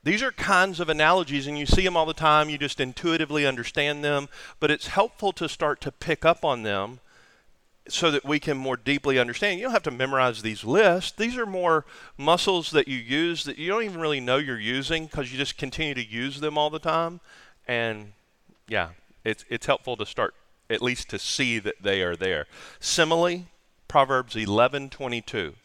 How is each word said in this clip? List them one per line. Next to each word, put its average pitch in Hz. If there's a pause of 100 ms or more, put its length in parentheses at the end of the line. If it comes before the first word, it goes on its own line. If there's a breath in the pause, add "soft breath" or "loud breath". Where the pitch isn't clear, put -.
These 214
are 262
kinds 185
of 170
analogies, 151
and 147
you 143
see 190
'em 180
all 160
the 160
time. 151
You 151
just 139
intuitively 147
understand 147
them, 143 (320 loud breath)
but 147
it's -
helpful 202
to 175
start 147
to 135
pick -
up 165
on 127
them 107 (880 soft breath)
so -
that 143
we 147
can 143
more 131
deeply 135
understand. 175
You 226
don't 254
have 220
to 151
memorize 127
these 107
lists. 175
These 240
are 233
more 175 (320 loud breath)
muscles 170
that 151
you 131
use 147
that 139
you 156
don't 214
even 185
really 151
know 127
you're 135
using 135
'cause 135
you 131
just 139
continue 143
to 123
use 123
them 151
all 151
the 156
time. 165 (480 loud breath)
And, 110 (540)
yeah, 92 (340)
it's, 110
it's 123
helpful 127
to 104
start - (340)
at 110
least 123
to 104
see 120
that 104
they 98
are 87
there. 85 (340 loud breath)
Simile, 175 (400)
Proverbs 131
eleven 117
twenty-two. 117